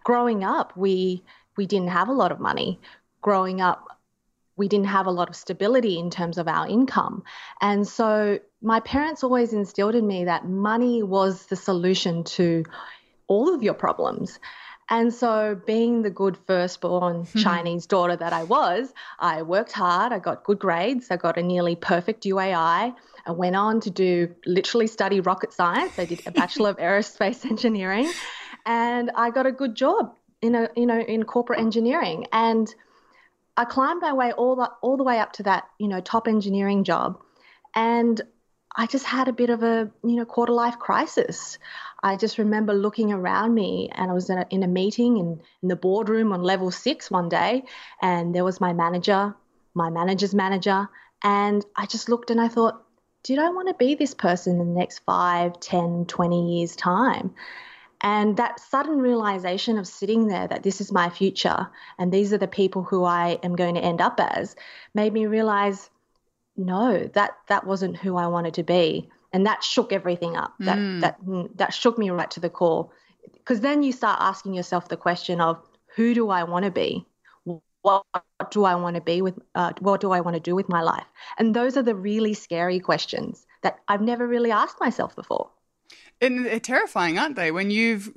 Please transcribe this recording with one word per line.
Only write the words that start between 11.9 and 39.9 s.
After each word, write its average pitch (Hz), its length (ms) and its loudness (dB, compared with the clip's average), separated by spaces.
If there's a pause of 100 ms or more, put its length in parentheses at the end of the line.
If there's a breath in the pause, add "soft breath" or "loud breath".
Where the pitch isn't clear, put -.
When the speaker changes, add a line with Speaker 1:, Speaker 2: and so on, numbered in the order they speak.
Speaker 1:
to 165 300 2 (600 loud breath)
all 233 260 4
of 285 120 0
your 196 100 2
problems. - 640 -4 (520 loud breath)
And 233 240 2
so 214 520 0
being 233 360 2
the 214 80 -2
good 190 280 0 (100)
firstborn 180 840 0
Speaker 2:
<laughs> - 60 -2
Speaker 1:
Chinese 175 480 0
daughter 175 300 2
that 170 160 -4
I 165 120 -2
was, 226 500 0 (260 loud breath)
I 160 220 0
worked 185 320 -2
hard, 196 400 0
I 202 60 -2
got - 260 -4
good 202 140 0
grades, 202 520 0
I 180 60 2
got 170 200 0
a 170 60 0
nearly 175 320 2
perfect 175 500 -2
U 196 140 0
A 190 140 0
I. 170 400 2 (320 loud breath)
I - 60 -6
went 180 260 0
on 214 240 2
to 214 80 -8
do, 175 440 2 (120)
literally 190 420 2
study 196 320 0
rocket 185 320 0
science. 196 480 0
I 180 60 -2
did 165 200 -8
a 185 60 -8
Bachelor 208 380 2
of 196 80 -4
<laughs> 170 100 -2
Aerospace 208 580 0
Engineering, 220 680 -2 (520 loud breath)
and 240 480 0
I 233 180 0
got 262 140 2
a 269 60 2
good 262 240 -4
job 311 400 0 (260)
in 233 140 4
a, 226 220 0
you 240 80 2
know, 233 160 2
in 226 220 -2
corporate 240 360 -2
engineering. 226 720 0
And 226 420 2 (840 soft breath)
I 240 80 2
climbed 285 360 0
my 311 120 0
way 247 180 2
all 247 240 0
the, 247 160 -2 (100)
all 262 140 2
the 269 80 0
way 247 160 2
up - 140 -2
to - 100 -12
that, 190 220 0 (140)
you 214 100 -2
know, 190 100 -2
top 226 300 -2
engineering 196 560 2
job. 180 340 -2 (560 soft breath)
And 233 460 2 (520)
I 233 120 -2
just 262 200 -4
had 254 220 0
a 254 60 2
bit 240 160 2
of 233 140 0
a, 226 280 2 (120)